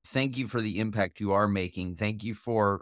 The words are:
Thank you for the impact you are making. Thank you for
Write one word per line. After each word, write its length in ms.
Thank 320
you 100
for 140
the 160
impact 420
you 120
are 140
making. 500
Thank 280
you 80
for 500